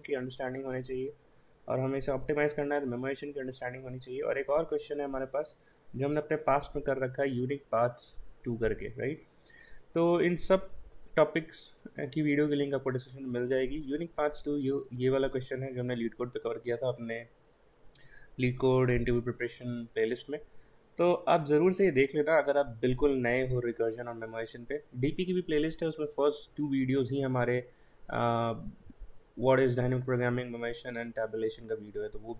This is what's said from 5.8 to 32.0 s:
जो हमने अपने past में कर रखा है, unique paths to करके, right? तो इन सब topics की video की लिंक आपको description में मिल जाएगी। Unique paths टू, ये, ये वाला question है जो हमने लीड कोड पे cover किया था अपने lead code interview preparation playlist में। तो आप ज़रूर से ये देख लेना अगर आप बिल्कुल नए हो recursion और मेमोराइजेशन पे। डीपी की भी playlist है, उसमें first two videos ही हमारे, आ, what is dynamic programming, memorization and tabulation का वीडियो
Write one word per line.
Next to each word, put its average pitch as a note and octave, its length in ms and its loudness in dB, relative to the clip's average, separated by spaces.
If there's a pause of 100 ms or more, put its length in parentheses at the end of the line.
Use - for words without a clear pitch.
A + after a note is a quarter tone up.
जो C3 100 0
हमने D3+ 140 0
अपने D3+ 160 0
past D3 400 2
में C#3+ 80 -4
कर C3+ 140 0
रखा C3 240 -2
है, C#3 80 2
unique C3 420 -2
paths A#2+ 420 0 (300)
to A#2 120 -2
करके, A2 320 0 (100)
right? C3+ 260 -4 (680)
तो E3+ 260 4
इन F3 160 4
सब F#3+ 340 2 (460)
topics - 580 2 (240)
की C#3+ 240 -2
video D3 260 4
की D3 60 2
लिंक C#3 200 2
आपको C3 160 0
description C3 320 -6
में B2 180 -2
मिल B2 80 0
जाएगी। C3 380 0
Unique D3+ 300 -4
paths D3 280 0
टू, D3 120 -2
ये, C#3 220 0 (140)
ये B2 160 0
वाला C3+ 200 4
question C3 340 -4
है C3+ 120 -8
जो B2 60 -4
हमने B2 140 -2
लीड A#2 200 -2
कोड B2 160 -4
पे - 140 -6
cover A#2 140 -4
किया A#2 180 -2
था B2+ 120 -2
अपने A#2 380 -6 (1120)
lead B2+ 200 0
code B2+ 320 4
interview A#2+ 320 2
preparation A#2+ 720 -6
playlist A2+ 360 0
में। D3 100 -4 (580)
तो F3 140 4 (160)
आप D#3+ 180 6
ज़रूर D3+ 260 6
से G3 120 2
ये F#3 60 6
देख C3+ 240 4
लेना D3+ 240 4
अगर C#3+ 200 4
आप C#3 80 4 (140)
बिल्कुल C3 360 4
नए B2+ 320 2
हो B2 120 0
recursion A#2 480 -2
और A#2 60 -6
मेमोराइजेशन A2+ 500 -8
पे। C#3 160 -4 (160)
डीपी D3 280 0
की F3+ 80 -2
भी F3+ 80 0
playlist D#3+ 420 0
है, E3 60 0
उसमें D#3 180 -4
first D3 500 0
two D3 120 -2
videos C3 460 2
ही C#3 60 0
हमारे, B2 380 2 (520)
आ, A#2 420 2 (880)
what C3 200 6
is B2 160 4
dynamic B2+ 320 2
programming, B2 460 0
memorization A#2 480 -6
and A#2 160 -10
tabulation A2 500 -4
का A2 60 -4
वीडियो G#2 280 -6